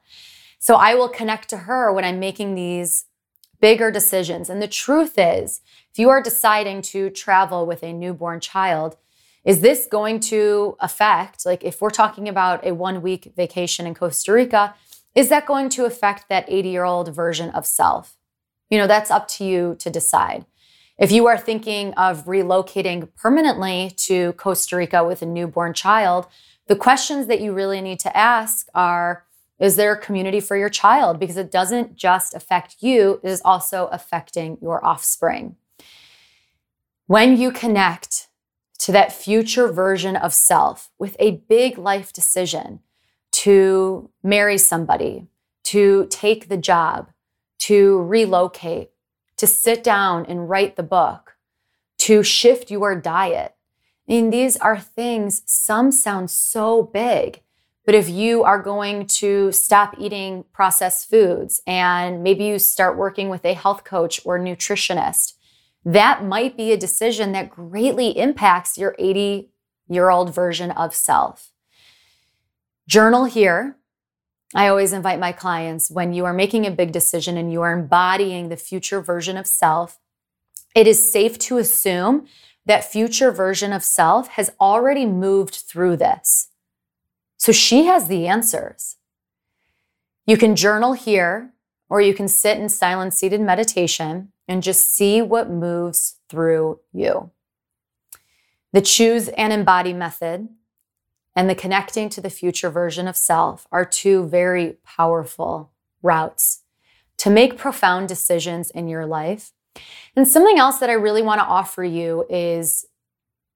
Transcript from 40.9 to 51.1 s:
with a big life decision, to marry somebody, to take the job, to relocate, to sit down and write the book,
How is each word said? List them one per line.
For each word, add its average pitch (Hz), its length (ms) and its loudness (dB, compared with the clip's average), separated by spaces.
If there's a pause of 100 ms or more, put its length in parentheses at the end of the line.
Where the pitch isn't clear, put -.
with - 220 -10
a 208 120 4 (160)
big 240 300 2
life 196 340 -4
decision, - 680 -4 (520)
to 190 800 4 (140)
marry 202 340 2
somebody, 165 680 -2 (380)
to 196 440 4
take 220 400 -2
the 190 80 -4
job, 170 540 -2 (480)
to 196 420 4
relocate, 180 880 -2 (480)
to - 80 -2
sit 233 380 2
down 196 420 0
and 175 240 -8
write 196 280 0
the 175 60 -6
book, 160 540 -2 (640)